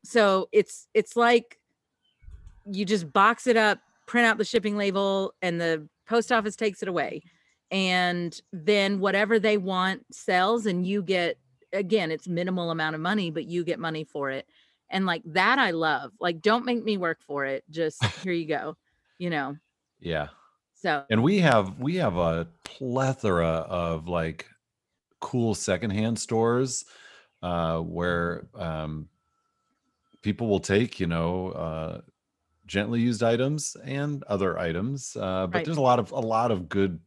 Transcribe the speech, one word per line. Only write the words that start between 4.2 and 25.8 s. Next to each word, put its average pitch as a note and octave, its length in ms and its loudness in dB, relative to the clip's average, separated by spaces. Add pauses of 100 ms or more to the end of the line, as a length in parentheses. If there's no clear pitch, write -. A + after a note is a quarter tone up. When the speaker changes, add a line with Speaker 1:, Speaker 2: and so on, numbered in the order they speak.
Speaker 1:
out A3+ 120 4
the A3+ 60 0
shipping G#3 320 -2
label, G3 680 0
and E3+ 180 -2
the D#3+ 280 -2 (180)
post A3+ 240 0
office G#3+ 240 0
takes G#3+ 280 -4
it F#3 60 -6
away. D#3+ 340 -4 (480)
And F3+ 680 0 (140)
then G3 480 2
whatever G3+ 400 2
they G#3+ 160 2
want F#3+ 480 0 (100)
sells, G3+ 520 2
and F3+ 200 0
you G3+ 160 -2
get, F3 360 0 (340)
again, F#3+ 400 0
it's D#3+ 160 -8
minimal F3+ 420 -2
amount D#3+ 240 -2
of D#3 60 -6
money, F3+ 300 -2
but D3+ 160 -6
you E3+ 180 -4
get E3+ 160 -4
money D#3 240 -6
for C#3 260 -6
it. C3+ 160 -8 (440)
And, F#3+ 160 -2
like, E3+ 200 -2
that F#3+ 320 2
I G#3+ 140 2
love. D3+ 480 0
Like, E3+ 220 -2
don't A#3 220 2
make A#3+ 200 -2
me G#3+ 120 0
work E3+ 300 -2
for C#3+ 180 -2
it. C3+ 260 -4
Just D#3 340 -2
Speaker 2:
<laughs> - 180 -4
Speaker 1:
here F#3 100 -4
you E3+ 140 -2
go, D3+ 300 -4 (420)
you F3 120 -4
know? C#3+ 260 -4 (420)
Speaker 2:
Yeah. D#2 300 -4 (460)
Speaker 1:
So D3+ 360 -2
Speaker 2:
And A2+ 140 4
we G3 140 4
have, A2+ 420 4
we D3+ 160 -2
have A#2+ 200 0
a E2 300 0 (180)
plethora B2 840 0
of, E2 600 -2
like, E2 400 -4 (760)
cool A#2 360 0
secondhand G#2+ 640 0